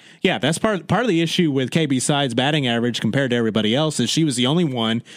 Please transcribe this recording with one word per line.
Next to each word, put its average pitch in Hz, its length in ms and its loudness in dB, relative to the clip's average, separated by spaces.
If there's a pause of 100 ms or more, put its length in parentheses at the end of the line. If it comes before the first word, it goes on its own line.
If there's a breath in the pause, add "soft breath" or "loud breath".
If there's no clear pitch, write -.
(220 loud breath)
Yeah, 160 160 2
that's 143 200 0
part, 208 300 -2
part 196 140 2
of 254 60 0
the 165 120 2
issue 165 300 0
with 131 220 -2
K 160 140 2
B 131 140 0
Sides' 143 340 0
batting 135 340 0
average 117 320 -2
compared 123 300 0
to 120 60 0
everybody 110 380 0
else 151 260 0
is 117 100 0
she 160 140 0
was 135 120 0
the 123 100 0
only 165 180 2
one 117 380 -2 (140 loud breath)